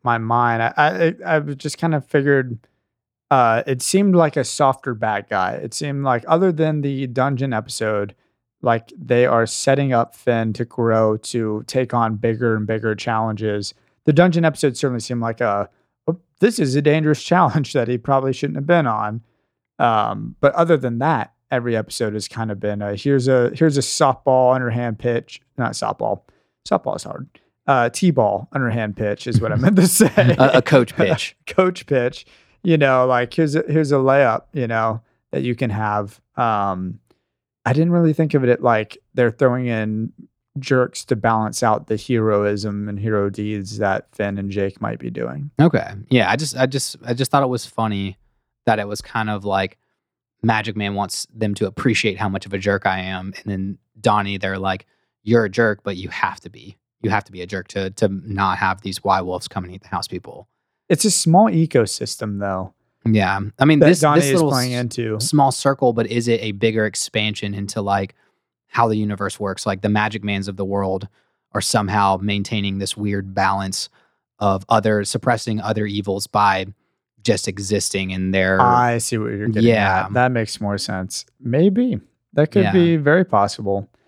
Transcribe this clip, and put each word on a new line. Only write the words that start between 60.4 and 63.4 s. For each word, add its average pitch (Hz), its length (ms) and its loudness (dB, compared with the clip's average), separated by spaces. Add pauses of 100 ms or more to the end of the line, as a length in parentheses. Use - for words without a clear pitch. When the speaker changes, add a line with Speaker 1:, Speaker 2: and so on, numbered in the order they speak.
Speaker 1:
It's 170 160 2
a 208 60 4
small 180 380 4
ecosystem, 117 920 0
though, 95 340 -6 (320)
Speaker 2:
Yeah. 98 340 2 (180)